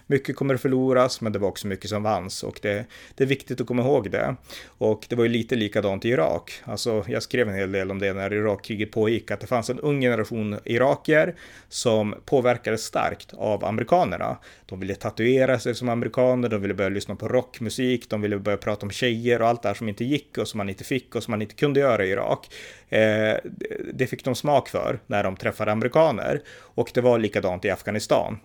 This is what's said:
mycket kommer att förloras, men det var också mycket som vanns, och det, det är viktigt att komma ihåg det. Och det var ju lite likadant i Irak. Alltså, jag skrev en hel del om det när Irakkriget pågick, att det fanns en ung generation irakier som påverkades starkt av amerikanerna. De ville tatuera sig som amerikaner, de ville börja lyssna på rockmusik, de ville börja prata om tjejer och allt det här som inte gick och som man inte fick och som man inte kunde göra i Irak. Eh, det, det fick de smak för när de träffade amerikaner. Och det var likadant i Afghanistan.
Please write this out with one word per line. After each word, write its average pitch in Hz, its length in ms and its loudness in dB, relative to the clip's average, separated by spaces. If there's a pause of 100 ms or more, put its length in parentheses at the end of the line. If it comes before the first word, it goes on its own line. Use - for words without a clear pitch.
mycket 139 280 0
kommer 139 180 0
att 123 80 -2
förloras, 131 600 2
men 110 120 -2
det 101 60 -2
var 98 80 0
också 95 200 -6
mycket 98 220 -6
som 104 140 -4
vanns, 95 400 -2
och - 180 -8
det, 104 240 -2 (300)
det - 80 2
är 131 40 0
viktigt 131 340 -4
att 117 60 -6
komma 120 160 0
ihåg 127 280 2
det. 127 240 -2 (300)
Och 107 440 -2
det 123 60 -4
var 120 80 4
ju 117 60 4
lite 117 260 0
likadant 101 500 0
i 117 40 0
Irak. 131 540 -2
Alltså, 107 440 -2
jag 117 160 -4
skrev 120 260 0
en 98 60 -4
hel 95 160 -2
del 95 200 -2
om 98 80 -4
det 98 140 0
när 98 200 -4
Irakkriget 104 580 -2
pågick, 110 400 0
att 104 80 -6
det - 80 -12
fanns 120 220 0
en 127 100 -2
ung 143 220 0
generation 110 640 0
irakier 147 680 2 (340)
som 107 460 2 (100)
påverkades 117 580 2
starkt - 500 -4
av 104 320 -2
amerikanerna. 113 720 0 (280)
De 92 140 -12
ville 95 160 -4
tatuera 127 640 2
sig 117 160 -4
som 123 140 -4
amerikaner, 120 600 2
de 107 120 -2
ville 101 120 -2
börja 95 160 0
lyssna 98 260 -6
på 104 120 -8
rockmusik, 123 840 -2
de 107 120 -4
ville 104 180 -2
börja 101 180 -2
prata 104 280 -4
om 101 60 -6
tjejer 120 500 0
och 113 60 4
allt 120 140 2
det 104 80 -2
här 101 60 -2
som 110 140 -6
inte 104 160 -4
gick 139 320 -4
och 104 100 -2
som - 100 -8
man 98 120 -4
inte 95 140 -10
fick - 320 -4
och 110 80 -4
som - 80 -6
man 107 100 -2
inte 107 140 -8
kunde 143 240 2
göra 113 260 4
i 95 40 2
Irak. 107 400 -2 (400)
Eh, 110 100 4
det, 107 420 4 (520)
det 131 140 0
fick - 180 -6
de 127 100 0
smak 147 340 2
för 110 380 -2
när 101 160 0
de 95 120 -2
träffade 107 360 -2
amerikaner. 139 800 2
Och - 440 -6
det 127 80 2
var 120 180 6
likadant 98 460 0
i 104 40 2
Afghanistan. 104 760 0